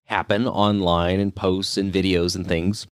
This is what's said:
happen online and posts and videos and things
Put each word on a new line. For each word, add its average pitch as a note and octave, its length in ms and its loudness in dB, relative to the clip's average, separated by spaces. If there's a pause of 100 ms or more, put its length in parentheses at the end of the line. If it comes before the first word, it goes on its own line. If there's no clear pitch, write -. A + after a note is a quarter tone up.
happen G#2 420 0
online F#2 720 2
and G2+ 160 -2
posts F#2+ 420 -2
and G2 160 -2
videos F2+ 420 0
and F#2 120 -6
things F2+ 460 -2